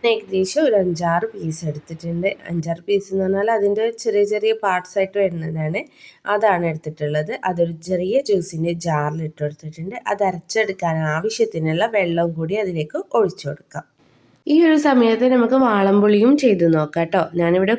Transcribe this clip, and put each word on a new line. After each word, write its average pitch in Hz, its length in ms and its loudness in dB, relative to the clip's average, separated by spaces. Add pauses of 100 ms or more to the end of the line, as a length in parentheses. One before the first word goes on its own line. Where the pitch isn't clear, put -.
ഏകദേശം 196 580 0
ഒരു 233 140 4
അഞ്ചാറ് 175 500 0
പീസ് 170 400 -6
എടുത്തിട്ടുണ്ട്. 165 600 -6 (220)
അഞ്ചാറ് 170 380 -2
പീസ് 202 240 0
എന്ന് 190 140 0
പറഞ്ഞാൽ 196 260 0
അതിൻ്റെ 208 340 2 (180)
ചെറിയ 208 200 2 (100)
ചെറിയ 214 200 0 (100)
പാർട്സ് 185 340 -2
ആയിട്ട് 190 220 -2
വരുന്നതാണ്. 160 640 -2 (440)
അതാണ് 202 460 2
എടുത്തിട്ടുള്ളത്. 156 640 -6 (120)
അതൊരു 170 380 0
ചെറിയ 185 440 -2
ജ്യൂസിൻ്റെ 170 460 0 (120)
ജാറിൽ 156 400 -2
ഇട്ട് 156 180 -10
കൊടുത്തിട്ടുണ്ട്. 156 540 -10 (100)
അത് 208 180 -2
അരച്ചെടുക്കാൻ 185 760 -2 (160)
ആവശ്യത്തിനുള്ള 175 720 -2 (100)
വെള്ളം 170 360 0
കൂടി 165 240 -6
അതിലേക്ക് 185 440 -4 (140)
ഒഴിച്ചു 196 340 0
കൊടുക്കാം. - 380 -12 (600)
ഈ 294 160 4
ഒരു 311 160 4
സമയത്ത് 254 540 4
നമുക്ക് 247 260 2
വാളംപുളിയും 208 800 4
ചെയ്ത് 208 280 4 (120)
നോക്കാം 160 320 0
ട്ടോ. 175 160 2 (100)
ഞാനിവിടെ 180 440 2